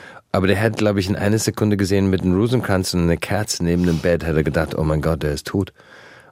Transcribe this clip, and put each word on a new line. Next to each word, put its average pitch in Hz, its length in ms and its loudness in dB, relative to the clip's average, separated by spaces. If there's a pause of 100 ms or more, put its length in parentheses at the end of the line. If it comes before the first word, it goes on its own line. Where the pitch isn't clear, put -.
(300)
Aber 95 160 2
der 98 140 2
hat, 110 160 0
glaub 104 200 2
ich, 95 120 -2
in 98 80 0
einer 101 240 2
Sekunde 107 360 0
gesehen 98 320 2
mit 95 140 0
einem 90 140 2
Rosenkranz 101 580 0
und 90 80 0
einer 85 140 2
Kerze - 480 -4
neben 87 200 2
dem 82 140 2
Bett, 85 260 0
hat 80 120 0
er 76 80 2
gedacht, 80 340 -2
„Oh 80 60 0
mein 76 180 0
Gott, 80 220 -2
der 73 80 -2
ist - 160 -8
tot.“ 95 240 -2 (600)